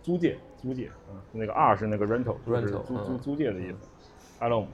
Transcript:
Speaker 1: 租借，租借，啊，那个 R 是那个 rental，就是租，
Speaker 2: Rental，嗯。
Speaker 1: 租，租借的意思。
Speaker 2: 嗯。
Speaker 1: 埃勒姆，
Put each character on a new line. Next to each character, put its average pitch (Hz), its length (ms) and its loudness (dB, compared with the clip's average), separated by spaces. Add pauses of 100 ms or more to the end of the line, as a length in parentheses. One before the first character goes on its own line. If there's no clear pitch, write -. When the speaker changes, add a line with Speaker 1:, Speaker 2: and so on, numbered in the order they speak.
Speaker 1:
租 175 160 0
借， 165 200 2 (180)
租 127 180 -6
借， 127 140 -8
啊， - 320 -16 (120)
那 110 140 -4
个 104 80 -2
R 127 220 8
是 98 100 0
那 107 120 0
个 104 100 2
rental， 117 280 0 (100)
就 117 100 2
是 117 140 0
租， 98 80 -2
Speaker 2:
Rental， - 120 -4
嗯。 120 160 -4
Speaker 1:
租， 127 120 -2
租 139 180 -4
借 147 160 0
的 92 80 -4
意 90 120 -6
思。 95 100 -10
Speaker 2:
嗯。 - 80 -20 (500)
Speaker 1:
埃 117 100 2
勒 117 100 4
姆， 98 140 -2